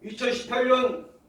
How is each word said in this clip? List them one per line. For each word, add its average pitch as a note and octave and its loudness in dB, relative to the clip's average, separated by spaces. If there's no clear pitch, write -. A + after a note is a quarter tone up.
이천십팔 A#3+ -2
년 B3+ 2